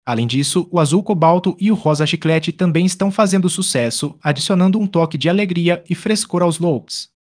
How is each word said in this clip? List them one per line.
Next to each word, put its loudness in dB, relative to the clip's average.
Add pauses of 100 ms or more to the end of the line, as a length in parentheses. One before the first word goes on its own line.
Além -2
disso, 0
o 0
azul 2
cobalto 2
e 2
o 2
rosa 0
chiclete 0
também 2
estão 0
fazendo 2
sucesso, -4
adicionando 2
um 0
toque -2
de 0
alegria 0
e -4
frescor -2
aos 2
looks. -4 (220)